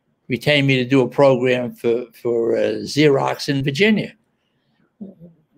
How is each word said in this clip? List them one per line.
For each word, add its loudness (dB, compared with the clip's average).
retained 0
me 2
to -2
do 2
a 0
program 2
for, -2
for, -2
uh, -4
Xerox 0
in -2
Virginia. 0